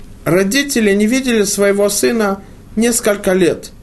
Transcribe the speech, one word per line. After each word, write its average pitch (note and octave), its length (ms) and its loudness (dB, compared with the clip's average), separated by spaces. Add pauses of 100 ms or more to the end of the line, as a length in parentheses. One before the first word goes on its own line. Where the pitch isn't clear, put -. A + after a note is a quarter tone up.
(240)
родители G#3 680 2
не G#3 140 2
видели A#3+ 380 0
своего G3+ 460 0
сына G#3+ 520 -2 (340)
несколько G#3+ 560 0
лет. F3 400 0 (100)